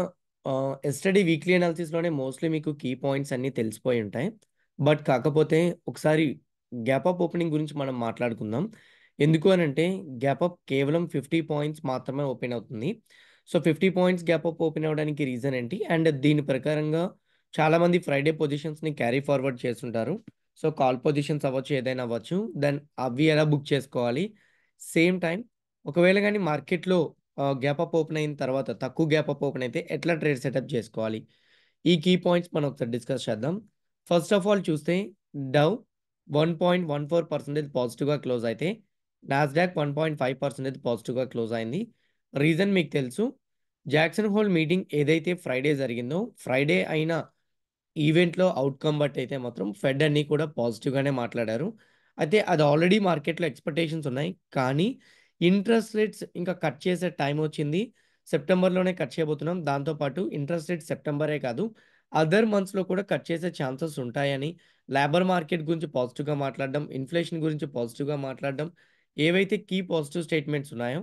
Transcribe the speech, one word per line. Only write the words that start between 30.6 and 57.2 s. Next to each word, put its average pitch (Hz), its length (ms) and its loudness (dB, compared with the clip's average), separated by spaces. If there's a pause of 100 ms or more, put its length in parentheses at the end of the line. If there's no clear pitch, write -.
చేసుకోవాలి? 110 480 -4 (640)
ఈ 175 160 6
కీ 180 160 4
పాయింట్స్ 175 380 0
మనం 147 140 0
ఒకసారి 123 220 -6
డిస్కస్ 123 360 -4
చేద్దాం. 127 300 -2 (500)
First 175 260 2
of 196 140 4
all 202 160 4
చూస్తే 170 340 0 (540)
Dow 147 200 6 (580)
వన్ 160 300 2
పాయింట్ 180 300 2
వన్ 147 200 -4
ఫోర్ 165 220 2
పర్సెంటేజ్ 143 440 -4
పాజిటివ్‌గా 131 440 -2
క్లోజ్ 123 260 -2
అయితే 117 240 -2 (560)
Nasdaq 147 520 2
వన్ 147 180 -2
పాయింట్ 156 240 -2
ఫైవ్ 131 240 -2
పర్సెంటేజ్ 139 400 -4
పాజిటివ్‌గా 123 440 -4
క్లోజ్ 113 260 -6
అయింది. 117 300 -4 (520)
రీజన్ 160 380 2
మీకు 170 180 2
తెలుసు, 139 340 -2 (640)
జాక్సన్ 165 480 2
హోల్ 208 240 2
మీటింగ్ 170 340 0
ఏదైతే 151 420 2
ఫ్రైడే 139 420 -2
జరిగిందో, 127 440 -4 (180)
ఫ్రైడే 143 400 0 (160)
అయిన 160 180 0 (840)
ఈవెంట్‌లో 165 500 4 (120)
అవుట్‌కమ్ 139 400 0
బట్టి 143 220 0
అయితే 131 180 -6
మాత్రం 123 340 -6
ఫెడ్ 135 300 0
అన్నీ 147 220 4
కూడా 151 220 0 (100)
పాజిటివ్‌గానే 131 540 0
మాట్లాడారు. 120 580 -2 (500)
అయితే 170 220 2
అది 165 220 2
already 165 400 6
మార్కెట్‌లో 170 440 0
ఎక్స్‌పెక్టేషన్స్ 156 640 -4
ఉన్నాయి, 147 200 -4 (240)
కానీ 143 320 2 (540)
ఇంట్రెస్ట్ 202 560 2
రేట్స్ 214 280 -2 (120)
ఇంకా 180 160 -4
కట్ 160 300 -4
చేసే 180 280 0
టైమ్ 147 300 -2